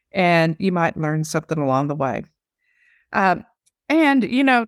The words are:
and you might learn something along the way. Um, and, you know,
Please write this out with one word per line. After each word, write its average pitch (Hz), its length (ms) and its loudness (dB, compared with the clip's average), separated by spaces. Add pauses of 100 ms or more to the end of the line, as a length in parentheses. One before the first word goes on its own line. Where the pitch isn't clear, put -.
(120)
and 165 460 2
you 190 140 -2
might 165 260 -2
learn 156 260 -2
something 156 360 -4
along 139 300 0
the 143 60 -6
way. 131 280 -4 (920)
Um, 190 320 0 (420)
and, 277 420 2
you 269 140 0
know, 247 240 2